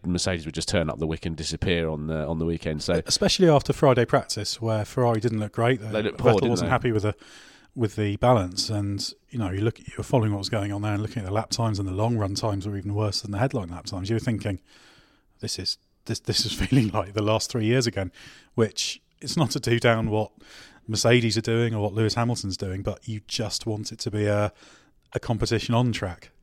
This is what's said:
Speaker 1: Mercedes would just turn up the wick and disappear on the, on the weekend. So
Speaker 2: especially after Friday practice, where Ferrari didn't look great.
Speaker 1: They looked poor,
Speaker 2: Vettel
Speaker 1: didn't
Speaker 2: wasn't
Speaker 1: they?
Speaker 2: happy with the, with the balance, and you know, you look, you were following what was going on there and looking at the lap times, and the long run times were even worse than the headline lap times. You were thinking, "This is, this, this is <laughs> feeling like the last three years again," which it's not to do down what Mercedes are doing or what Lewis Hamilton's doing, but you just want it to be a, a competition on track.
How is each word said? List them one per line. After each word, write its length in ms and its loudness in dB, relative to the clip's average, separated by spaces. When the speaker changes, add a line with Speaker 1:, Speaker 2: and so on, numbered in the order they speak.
Speaker 1:
Mercedes 400 0
would 80 -8
just 140 -6
turn 220 2
up 100 -6
the 80 -2
wick 180 -4
and 120 -4
disappear 520 -2
on 180 -4
the, 200 -2
on 100 -2
the 80 0
weekend. 380 -4
So 220 2
Speaker 2:
especially 440 2
after 240 4
Friday 320 4
practice, 560 -2
where 240 0
Ferrari 340 0
didn't 200 0
look 140 -4
great. 280 2
Speaker 1:
They 220 -2
looked 140 -2
poor, 160 6
Speaker 2:
Vettel 20 6
Speaker 1:
didn't 160 4
Speaker 2:
wasn't 160 0
Speaker 1:
they? 40 2
Speaker 2:
happy 200 2
with 120 2
the, 120 0
with 220 -2
the 220 0
balance, 520 2
and 440 -4
you 100 -8
know, 120 -2
you 100 -2
look, 180 0
you 180 -16
were 60 -4
following 300 2
what 60 -2
was 100 -6
going 240 -2
on 80 -4
there 100 -2
and 100 -2
looking 180 -6
at 60 -6
the 80 -6
lap 160 -2
times, 300 0
and 80 -2
the 60 -6
long 240 0
run 180 -2
times 320 -2
were 100 -6
even 160 -6
worse 280 -2
than 100 -8
the 60 -4
headline 320 -2
lap 160 -12
times. 240 -6
You 80 0
were 20 0
thinking, 400 -2
"This 180 -8
is, 200 -6
this, 160 -4
this 260 -2
is 80 -4
<laughs> 140 -2
feeling 220 4
like 240 -2
the 100 0
last 260 2
three 160 -2
years 220 4
again," 240 -2
which 460 0
it's 160 -6
not 140 2
to 100 -4
do 180 2
down 300 4
what 220 0
Mercedes 520 4
are 40 0
doing 320 0
or 80 0
what 120 0
Lewis 220 0
Hamilton's 420 -2
doing, 260 -6
but 240 -6
you 180 -6
just 400 -6
want 280 -6
it 60 -14
to 120 -6
be 140 0
a, 260 2
a 80 -2
competition 520 0
on 200 4
track. 380 -8